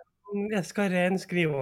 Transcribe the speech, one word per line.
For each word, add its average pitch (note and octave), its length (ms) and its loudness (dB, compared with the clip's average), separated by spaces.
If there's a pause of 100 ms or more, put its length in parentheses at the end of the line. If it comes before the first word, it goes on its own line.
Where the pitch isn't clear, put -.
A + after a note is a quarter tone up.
(520)
Jeg F#3+ 140 0
skal G3+ 260 -2
renskrive F3+ 720 2